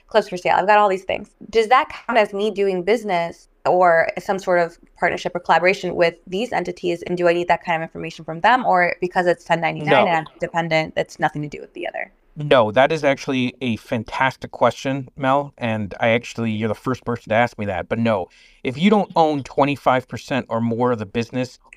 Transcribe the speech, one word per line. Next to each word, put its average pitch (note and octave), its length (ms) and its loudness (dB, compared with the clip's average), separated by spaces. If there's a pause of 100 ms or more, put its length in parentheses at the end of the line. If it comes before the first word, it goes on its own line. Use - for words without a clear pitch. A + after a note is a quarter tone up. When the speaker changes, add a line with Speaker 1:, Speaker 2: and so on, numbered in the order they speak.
Speaker 1:
Clubs G#3 200 0
for F3+ 80 -8
Sale. E3+ 200 0
I've F3 100 0
got G#3 120 6
all G#3 100 6
these F#3 160 -4
things. - 260 -6 (180)
Does A3 200 0
that C4+ 220 4
count - 280 -4
as G#3 160 2
me G#3 160 -2
doing F#3+ 320 0
business F#3+ 680 -2 (160)
or E3+ 440 4 (100)
some G3 200 -4
sort F3+ 200 0
of E3+ 180 -2 (220)
partnership F3 360 -4
or - 60 -8
collaboration F#3 540 2
with E3+ 220 2 (100)
these G3+ 260 -6
entities? F3 500 -4
And F3 140 -4
do F3 120 2
I E3+ 40 6
need F3 160 -2
that E3+ 160 0
kind E3 180 -2
of E3 60 -8
information E3 380 -14
from D#3+ 140 -10
them? A#3 260 2
Or F3+ 340 2
because F3+ 260 -2
it's E3+ 160 2
ten E3 200 -2
ninety-nine D#3 280 -4
Speaker 2:
No. E3 160 4
Speaker 1:
and D#3+ 220 0
I'm - 60 -20
independent, D#3+ 640 -4
that's - 220 -6
nothing D3+ 220 -2
to D3 80 -8
do - 140 -14
with - 100 -20
the - 160 -10
other? - 240 -10 (220)
Speaker 2:
No, C#3 360 4
that C3 200 4
is D3+ 140 -2
actually C3 560 0
a A#2+ 160 -2
fantastic - 760 -4
question, C3+ 640 -2
Mel. C#3 420 0
And A2 420 -4
I A#2+ 80 2
actually, A#2 420 0
you're G#2+ 160 -2
the G#2 80 -2
first - 300 -6
person A#2 240 -6
to G#2+ 60 0
ask A#2+ 240 0
me G#2 80 -6
that. F2 240 -6
But A2+ 80 -2
no, A2 300 0 (360)
if B2+ 140 -6
you F#3 100 2
don't G#3 280 2
own D3+ 260 2
twenty-five C#3 680 0
percent - 400 -6
or A2+ 100 -4
more A#2 340 0
of A2+ 60 -2
the G#2+ 60 -8
business, A#2+ 540 -6 (180)